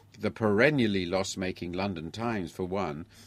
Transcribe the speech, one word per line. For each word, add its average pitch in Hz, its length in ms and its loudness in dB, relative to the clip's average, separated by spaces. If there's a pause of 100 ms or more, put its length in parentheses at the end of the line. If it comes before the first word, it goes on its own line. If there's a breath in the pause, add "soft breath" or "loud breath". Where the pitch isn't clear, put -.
(180 loud breath)
the 104 140 -2
perennially 110 760 4
loss-making 92 680 -4
London 87 360 -4
Times 104 400 -4
for - 140 -6
one, 90 420 -4 (220 loud breath)